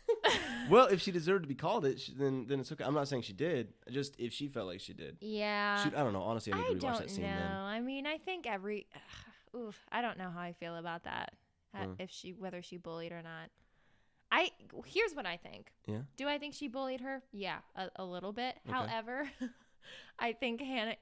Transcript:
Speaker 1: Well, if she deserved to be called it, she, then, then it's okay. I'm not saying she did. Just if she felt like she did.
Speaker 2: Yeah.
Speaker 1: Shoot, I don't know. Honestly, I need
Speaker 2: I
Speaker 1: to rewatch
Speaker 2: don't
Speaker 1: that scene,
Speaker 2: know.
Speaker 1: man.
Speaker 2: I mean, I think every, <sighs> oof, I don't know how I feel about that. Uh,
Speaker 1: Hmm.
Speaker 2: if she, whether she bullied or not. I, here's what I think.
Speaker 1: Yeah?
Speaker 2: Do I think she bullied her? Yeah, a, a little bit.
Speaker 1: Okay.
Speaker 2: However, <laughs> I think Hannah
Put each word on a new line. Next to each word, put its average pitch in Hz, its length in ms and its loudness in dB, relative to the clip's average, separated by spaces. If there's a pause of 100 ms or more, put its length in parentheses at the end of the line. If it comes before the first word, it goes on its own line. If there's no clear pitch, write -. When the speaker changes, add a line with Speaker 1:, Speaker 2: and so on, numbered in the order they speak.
(680)
Speaker 1:
Well, 233 180 12
if 185 140 6
she - 120 0
deserved 175 320 4
to 143 40 -4
be 139 80 0
called 143 280 2
it, 127 160 4
she, 135 140 -10
then, 131 320 2
then 135 140 0
it's 131 100 -6
okay. 147 140 -6
I'm 131 100 2
not 143 140 2
saying 135 140 0
she 107 100 -8
did. 127 360 0 (220)
Just 139 280 -4
if 117 140 -2
she 143 160 -4
felt 120 200 -4
like 90 120 -6
she - 120 -12
did. 80 280 -10
Speaker 2:
Yeah. 208 600 0
Speaker 1:
Shoot, 202 140 2
I 147 80 4
don't 117 80 4
know. 95 100 0
Honestly, 110 300 0
I - 60 2
need - 60 0
Speaker 2:
I 523 40 2
Speaker 1:
to 494 60 2
rewatch - 60 0
Speaker 2:
don't 247 200 0
Speaker 1:
that - 100 -6
scene, 190 140 -2
Speaker 2:
know. 170 60 -2
Speaker 1:
man. 196 340 -2
Speaker 2:
I 214 160 -4
mean, 269 260 -4
I 311 120 -2
think 349 280 -6
every, 208 400 -4 (360)
<sighs> - 340 -18
oof, 226 200 -8 (140)
I 233 120 0
don't 233 160 -2
know 185 120 -6
how 175 100 -8
I 175 120 -6
feel 170 240 -8
about 170 280 -6
that. - 300 -6 (400)
Uh, 196 120 -6
Speaker 1:
Hmm. 185 120 -6
Speaker 2:
if 185 120 -6
she, - 240 -12
whether 180 280 -8
she 175 140 -14
bullied 165 360 -8
or 170 100 -10
not. 165 280 -14 (840)
I, 311 180 6 (360)
here's 403 280 4
what 269 120 -6
I 175 120 -2
think. - 340 -16 (140)
Speaker 1:
Yeah? 107 140 -2 (160)
Speaker 2:
Do 262 120 -2
I - 100 2
think 196 160 -6
she 294 140 -6
bullied 262 320 -2
her? 262 220 -6 (100)
Yeah, 190 260 -4 (160)
a, 190 220 -6
a 190 80 -6
little 180 280 -6
bit. 247 240 -4 (120)
Speaker 1:
Okay. 240 80 -2
Speaker 2:
However, 233 520 -4 (120)
<laughs> - 800 -12
I 233 140 0
think 233 280 -2
Hannah 247 420 -2